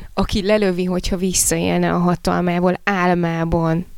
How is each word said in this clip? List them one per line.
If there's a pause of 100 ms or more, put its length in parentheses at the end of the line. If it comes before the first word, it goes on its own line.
(140)
aki
lelövi,
hogyha
visszaélne
a
hatalmából
álmában. (120)